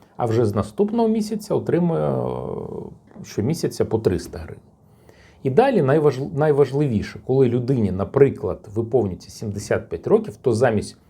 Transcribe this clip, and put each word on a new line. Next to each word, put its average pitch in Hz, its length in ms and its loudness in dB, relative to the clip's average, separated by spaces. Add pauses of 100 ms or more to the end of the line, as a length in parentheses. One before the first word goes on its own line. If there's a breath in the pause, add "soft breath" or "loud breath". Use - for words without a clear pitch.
(160 soft breath)
а - 80 -2
вже 113 220 2
з 101 80 -2
наступного 208 540 0
місяця 220 460 -2
отримує, 156 560 0
е, 127 140 -2 (1000)
щомісяця 123 600 -2
по 110 140 -2
триста 95 400 0
гривень. 80 240 -14 (800 soft breath)
І 135 80 0
далі 226 320 4
найваж-, 143 520 2
найважливіше, 143 920 2
коли 131 220 4
людині, 120 440 0
наприклад, 98 840 2
виповнюється 107 560 -2
сімдесят 104 580 -4
п'ять - 180 -8
років, 208 300 0
то - 160 0
замість 110 440 0 (140)